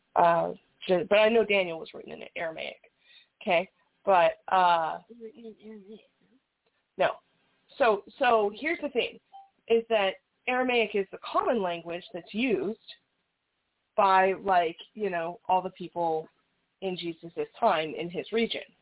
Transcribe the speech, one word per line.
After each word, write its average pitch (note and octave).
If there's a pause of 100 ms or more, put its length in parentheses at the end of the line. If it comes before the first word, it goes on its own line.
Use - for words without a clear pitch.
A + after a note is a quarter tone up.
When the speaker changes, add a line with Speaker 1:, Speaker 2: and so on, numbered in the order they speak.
(180)
Speaker 1:
Uh, E3+ (340)
ju-, F3+
but G#3
I G#3+
know A3+
Daniel F#3
was -
written -
in D#3 (120)
Aramaic. D#3+ (600)
Okay, F#3 (340)
but, E3+ (120)
uh, E3+ (120)
Speaker 2:
It A#3
was A#3
written A3+
in G#3+ (100)
Aramaic. G#3+ (960)
Speaker 1:
No. F3 (680)
So, A3+ (160)
so A3+
here's D4+
the D4
thing, - (520)
is A3+
that G3 (340)
Aramaic B3
is G3
the F3+
common D#4+
language E3+ (100)
that's E3+
used G#3 (1160)
by, F#3+ (100)
like, F3+ (160)
you G#3
know, E3+
all F#3
the F#3
people E3 (540)
in F#3
Jesus' E3 (120)
time D#3+
in E3+
his E3
region, A3 (200)